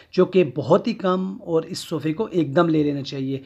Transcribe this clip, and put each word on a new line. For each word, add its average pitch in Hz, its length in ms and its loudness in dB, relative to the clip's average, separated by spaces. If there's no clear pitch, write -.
जो 180 120 6
कि 185 200 4
बहुत 147 400 2
ही 233 80 -2
कम। 185 360 -2
और 160 220 0
इस 175 140 -10
सोफ़े 156 320 -4
को 208 180 -4
एकदम 165 380 2
ले 156 160 2
लेना 143 180 -2
चाहिए। 135 440 -6